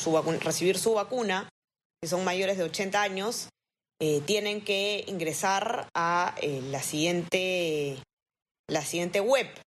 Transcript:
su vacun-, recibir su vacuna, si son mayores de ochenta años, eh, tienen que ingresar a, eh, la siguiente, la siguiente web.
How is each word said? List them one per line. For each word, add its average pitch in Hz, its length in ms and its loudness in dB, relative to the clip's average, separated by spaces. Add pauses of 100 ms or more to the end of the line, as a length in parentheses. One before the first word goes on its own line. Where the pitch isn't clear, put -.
su 165 100 0
vacun-, 160 300 2
recibir 170 380 2
su 226 160 2
vacuna, 202 560 0 (520)
si 170 60 -6
son 180 160 0
mayores 190 320 2
de 180 80 0
ochenta 190 380 0
años, 202 480 -2 (500)
eh, 151 240 2
tienen 208 400 0
que 202 420 -2
ingresar 196 880 -2
a, 175 460 2
eh, 139 300 -2
la 135 120 -4
siguiente, 170 1200 0 (680)
la 151 120 0
siguiente 175 380 -2
web. 240 280 4 (180)